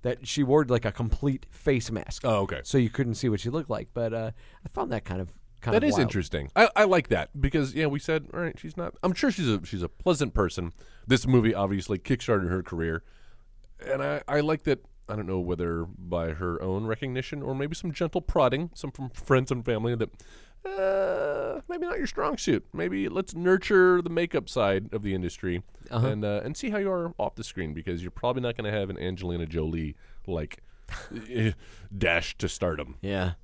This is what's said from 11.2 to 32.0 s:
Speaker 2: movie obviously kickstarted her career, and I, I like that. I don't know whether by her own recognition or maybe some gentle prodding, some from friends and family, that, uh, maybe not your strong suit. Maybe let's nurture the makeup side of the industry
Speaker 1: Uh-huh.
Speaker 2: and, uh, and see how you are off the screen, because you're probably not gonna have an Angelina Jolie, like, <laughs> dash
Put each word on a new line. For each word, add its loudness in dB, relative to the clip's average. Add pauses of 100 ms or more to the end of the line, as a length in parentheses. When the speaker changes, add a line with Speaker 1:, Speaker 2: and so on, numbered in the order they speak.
Speaker 2:
movie 6
obviously 0
kickstarted 0
her 0
career, -4 (840)
and -2
I, -2
I 2
like 0
that. 0 (260)
I -4
don't -4
know 0
whether -2
by -4
her -4
own -2
recognition -4
or -4
maybe -4
some -6
gentle -2
prodding, 2
some -10
from -10
friends 2
and -2
family, 0
that, 0 (540)
uh, 0
maybe -4
not -4
your -2
strong -2
suit. 0
Maybe -2
let's -4
nurture 6
the -4
makeup 0
side 2
of -2
the 0
industry -2 (260)
Speaker 1:
Uh-huh. 2
Speaker 2:
and, -2
uh, 0
and -6
see -6
how -2
you -2
are -4
off -2
the -10
screen, -6
because -6
you're -8
probably -2
not -2
gonna -4
have 0
an -6
Angelina -4
Jolie, -2 (320)
like, -6 (280)
<laughs> -8 (560)
dash 2